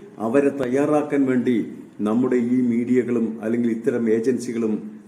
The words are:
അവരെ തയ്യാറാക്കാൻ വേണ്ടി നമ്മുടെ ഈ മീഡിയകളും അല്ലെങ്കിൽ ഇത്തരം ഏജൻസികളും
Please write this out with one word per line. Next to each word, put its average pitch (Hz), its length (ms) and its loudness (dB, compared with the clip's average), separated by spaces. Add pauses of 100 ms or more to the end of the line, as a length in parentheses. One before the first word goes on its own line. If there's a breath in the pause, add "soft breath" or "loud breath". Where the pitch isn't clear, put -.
(180 loud breath)
അവരെ 131 300 2
തയ്യാറാക്കാൻ 139 800 0
വേണ്ടി 123 300 2 (440)
നമ്മുടെ 123 360 2
ഈ 123 240 2
മീഡിയകളും 117 800 0
അല്ലെങ്കിൽ 117 280 0
ഇത്തരം 113 400 0
ഏജൻസികളും 113 960 -2